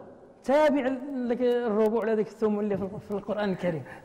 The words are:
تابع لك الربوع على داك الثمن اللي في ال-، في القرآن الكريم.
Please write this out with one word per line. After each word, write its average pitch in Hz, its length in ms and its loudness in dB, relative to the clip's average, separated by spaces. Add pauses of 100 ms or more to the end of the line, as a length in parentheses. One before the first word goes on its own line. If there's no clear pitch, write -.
(440)
تابع 277 480 4 (240)
لك 247 260 -2
الربوع 233 600 2
على 220 140 0
داك 214 120 0
الثمن 214 320 -2
اللي 208 180 -2
في 190 60 -4
ال-، 196 160 -8
في - 120 -12
القرآن 202 380 -4
الكريم. 175 340 -2 (220)